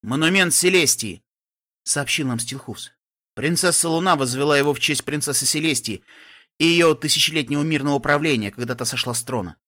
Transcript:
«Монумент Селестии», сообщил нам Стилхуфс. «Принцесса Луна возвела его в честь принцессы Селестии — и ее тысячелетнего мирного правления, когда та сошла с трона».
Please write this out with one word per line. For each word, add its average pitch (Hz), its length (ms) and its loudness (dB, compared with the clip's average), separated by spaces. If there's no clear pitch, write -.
«Монумент 160 540 2
Селестии», 165 680 2
сообщил 143 440 -2
нам 120 120 -2
Стилхуфс. - 520 -12
«Принцесса 165 520 0
Луна 170 280 2
возвела 139 420 2
его 143 160 2
в - 60 -4
честь - 240 -2
принцессы 143 420 -4
Селестии — 147 580 -2
и 156 80 2
ее 170 300 6
тысячелетнего 147 680 -2
мирного 143 380 0
правления, 143 500 0
когда 120 240 -6
та 120 120 -6
сошла 120 280 -4
с - 100 -4
трона». 101 340 -6